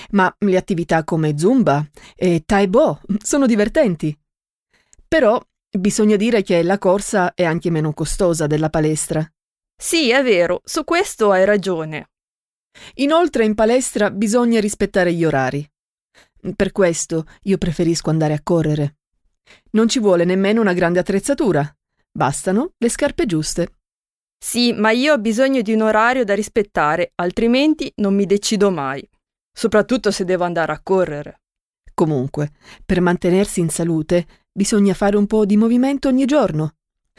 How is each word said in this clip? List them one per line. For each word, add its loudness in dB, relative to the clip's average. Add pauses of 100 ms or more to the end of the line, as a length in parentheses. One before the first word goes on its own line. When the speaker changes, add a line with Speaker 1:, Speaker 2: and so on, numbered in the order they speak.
Speaker 1:
ma 2
le 2
attività -2
come 0
Zumba 2 (280)
e 0
Tai 2
Bo 2 (240)
sono 0
divertenti. 0 (920)
Però 2 (280)
bisogna 2
dire 2
che 0
la 0
corsa 0
è 0
anche -2
meno -2
costosa -2
della 0
palestra. -2 (560)
Speaker 2:
Sì, 0
è 2
vero, 0
su -4
questo 0
hai 4
ragione. -2 (880)
Speaker 1:
Inoltre 2
in 0
palestra 0
bisogna 0
rispettare 0
gli -2
orari. -2 (880)
Per -2
questo -2 (180)
io 0
preferisco -2
andare 0
a -4
correre. -2 (720)
Non 2
ci -2
vuole 2
nemmeno 2
una 2
grande 2
attrezzatura, 0 (480)
bastano -2
le 0
scarpe -2
giuste. -4 (600)
Speaker 2:
Sì, 0
ma 2
io 2
ho 0
bisogno 0
di -2
un 2
orario 2
da -2
rispettare, -2
altrimenti 0
non 0
mi 0
decido 0
mai, -8 (440)
soprattutto 0
se -4
devo -2
andare -2
a -10
correre. -4 (520)
Speaker 1:
Comunque, -2 (320)
per 0
mantenersi 0
in -2
salute -2 (260)
bisogna 2
fare 0
un 2
po' 0
di 2
movimento 0
ogni 2
giorno. 0 (420)